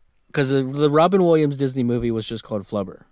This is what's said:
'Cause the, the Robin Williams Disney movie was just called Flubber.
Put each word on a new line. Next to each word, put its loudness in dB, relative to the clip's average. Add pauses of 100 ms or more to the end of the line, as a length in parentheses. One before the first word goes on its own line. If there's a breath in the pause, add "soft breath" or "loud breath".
(340)
'Cause -2
the, 0
the 0
Robin 4
Williams 2
Disney -2
movie -2
was -6
just -10
called -8
Flubber. -8